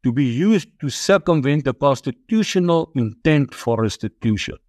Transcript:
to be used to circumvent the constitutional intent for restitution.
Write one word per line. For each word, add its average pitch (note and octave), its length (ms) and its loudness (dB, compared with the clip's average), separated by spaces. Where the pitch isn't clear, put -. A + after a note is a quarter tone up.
to B2 100 0
be C#3+ 100 0
used D#3 460 0
to C#3+ 100 -6
circumvent D3+ 760 0
the C3 80 0
constitutional E3 1200 -2
intent C3+ 580 0
for A2+ 280 -2
restitution. G#2+ 720 -4